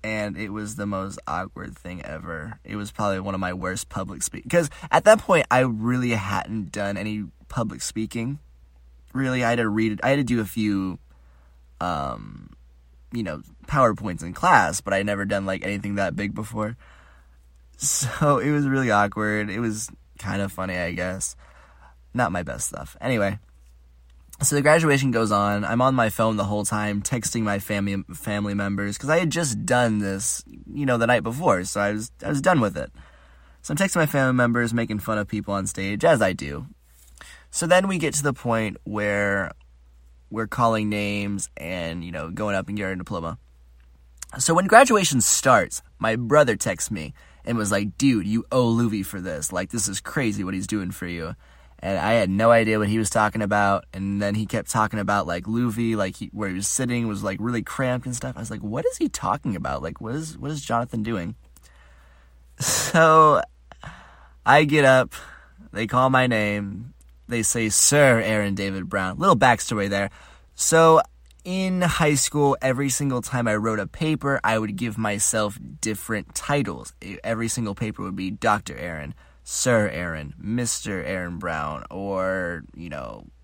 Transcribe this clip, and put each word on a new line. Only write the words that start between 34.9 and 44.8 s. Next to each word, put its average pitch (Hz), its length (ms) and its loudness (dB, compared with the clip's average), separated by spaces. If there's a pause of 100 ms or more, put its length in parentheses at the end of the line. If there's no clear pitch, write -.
fun 110 180 -2
of 101 100 -4
people 101 260 -4
on 95 120 -2
stage, 101 380 -4
as 151 180 6
I 95 100 2
do. 73 340 -8 (880)
So 170 100 -2
then 185 220 6
we 190 80 0
get 147 160 0
to 143 100 -2
the 143 120 2
point 113 500 -2
where 101 640 0 (800)
we're 110 180 -4
calling 110 440 2
names 101 640 -4
and, 85 480 -8
you 85 80 -10
know, 80 160 -8
going 101 260 -4
up 95 140 -2
and 101 80 -6
getting 98 140 -4
our 95 60 -4
diploma. 87 420 -8 (1000)
So 165 140 2
when 180 140 4
graduation 208 560 8